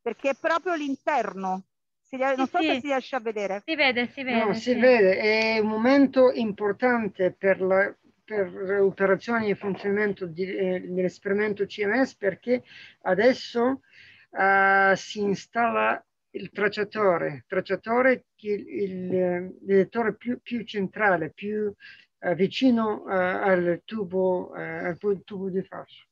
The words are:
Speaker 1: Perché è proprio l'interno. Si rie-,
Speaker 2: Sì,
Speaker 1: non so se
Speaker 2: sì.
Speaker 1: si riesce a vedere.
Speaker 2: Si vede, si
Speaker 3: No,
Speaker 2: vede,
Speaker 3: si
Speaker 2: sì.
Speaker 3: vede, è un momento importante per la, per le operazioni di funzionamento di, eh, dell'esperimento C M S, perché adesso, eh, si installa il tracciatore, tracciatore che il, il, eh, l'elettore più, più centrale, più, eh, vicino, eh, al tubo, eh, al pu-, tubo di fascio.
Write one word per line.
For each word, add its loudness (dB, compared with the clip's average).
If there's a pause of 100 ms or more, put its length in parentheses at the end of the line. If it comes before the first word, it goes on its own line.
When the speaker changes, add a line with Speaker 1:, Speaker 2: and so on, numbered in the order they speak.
Speaker 1:
Perché -4
è -2
proprio -2
l'interno. -4 (380)
Si -14
rie-, 0
Speaker 2:
Sì, 0
Speaker 1:
non 0
so -2
se 0
Speaker 2:
sì. -4
Speaker 1:
si -10
riesce -4
a -2
vedere. -6
Speaker 2:
Si -4
vede, 0
si -12
Speaker 3:
No, -6
Speaker 2:
vede, 0
Speaker 3:
si -6
Speaker 2:
sì. 0
Speaker 3:
vede, 6
è 2
un 0
momento 4
importante 0
per 0
la, 2 (300)
per -4
le -4
operazioni 2
di 2
funzionamento -2
di, -6
eh, -2
dell'esperimento -2
C -6
M 2
S, -2
perché -2 (380)
adesso, 0 (500)
eh, 4
si -8
installa -2 (260)
il -12
tracciatore, 0
tracciatore 0
che -10
il, -4
il, -6
eh, -2 (100)
l'elettore 2
più, -8
più -8
centrale, -2
più, -6 (460)
eh, -2
vicino, 0
eh, -4
al 0
tubo, -2
eh, -8
al -6
pu-, -2
tubo -10
di -4
fascio. -16